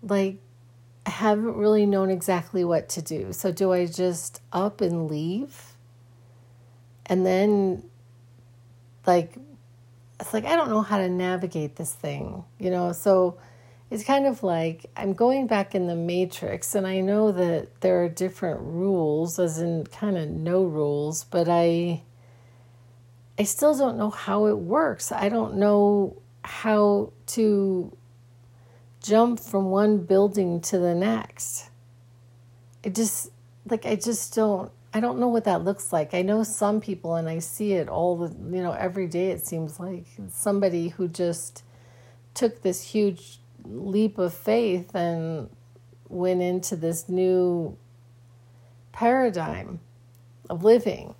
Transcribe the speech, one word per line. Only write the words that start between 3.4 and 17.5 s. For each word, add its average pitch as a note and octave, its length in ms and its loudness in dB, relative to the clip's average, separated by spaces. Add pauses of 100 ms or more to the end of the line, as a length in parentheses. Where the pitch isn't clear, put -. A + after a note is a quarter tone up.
do F#3 220 2
I F3+ 140 2
just F3 560 -4 (100)
up G3+ 300 -2
and E3+ 280 -2
leave? F3 640 -6 (1300)
And F#3 180 2
then, F#3+ 600 2 (1200)
like, F3 280 4 (880)
it's - 140 -8
like, A3 100 -2
I D#4 100 0
don't D#4+ 140 2
know G#3+ 140 2
how G3+ 160 0
to F#3 100 0
navigate F3+ 680 -2
this E3 180 -8
thing, C#3+ 500 -8 (140)
you F#3 120 -2
know? F3 220 0
So F3+ 460 4 (500)
it's G#3+ 160 -6
kind C#4 220 4
of B3+ 160 0
like E3 420 -2 (100)
I'm G3 200 -4
going B3+ 320 2
back G3+ 280 0
in F3+ 120 0
the E3+ 100 -2
matrix, F3 760 -4
and G3 120 0
I F#3+ 140 0
know G#3 320 4
that F3 480 -2